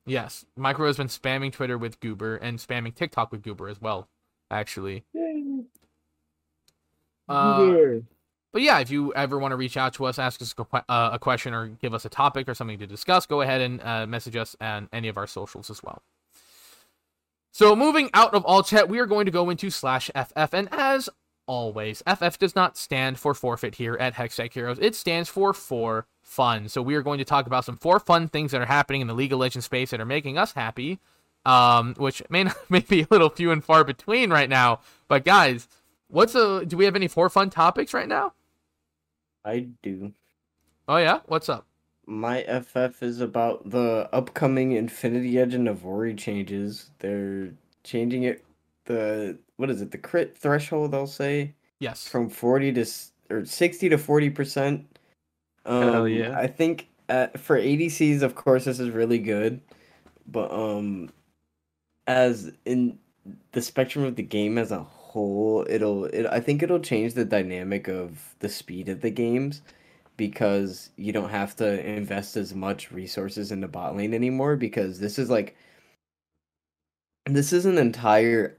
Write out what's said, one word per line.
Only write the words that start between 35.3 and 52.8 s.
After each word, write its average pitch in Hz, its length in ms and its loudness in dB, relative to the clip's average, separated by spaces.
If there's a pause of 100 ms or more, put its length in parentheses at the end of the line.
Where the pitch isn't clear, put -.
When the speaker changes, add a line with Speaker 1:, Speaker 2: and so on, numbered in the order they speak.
Speaker 1:
what's 226 280 4
a, 196 280 4
do 170 140 -4
we 196 80 8
have 196 100 4
any 190 140 0
for 175 200 4
fun 196 200 4
topics 165 440 2
right - 140 -2
now? 294 260 -2 (1080)
Speaker 3:
I 120 240 -4 (140)
do. 101 320 -10 (720)
Speaker 1:
Oh 151 100 2
yeah? 175 280 4
What's 160 240 -2
up? 123 160 -6 (400)
Speaker 3:
My 117 360 -4
F 123 360 -6
F 127 260 -2
is 120 160 -6
about 117 500 -2
the 117 440 0
upcoming 131 600 0
Infinity 120 640 -2
Edge 127 160 2
and 123 140 0
Navori 104 500 -4
changes. 101 840 -8
They're 98 520 -6 (320)
changing 123 400 -2
it, - 220 -4 (400)
the, 107 520 -4 (200)
what 135 120 -4
is 101 120 -6
it, 101 100 -10
the - 60 -10
crit - 400 -4
threshold, 147 580 -2
I'll 139 120 -4
say? 143 460 -4 (260)
Speaker 1:
Yes. 117 280 -10
Speaker 3:
From 117 220 -2
forty 135 440 0
to 120 80 0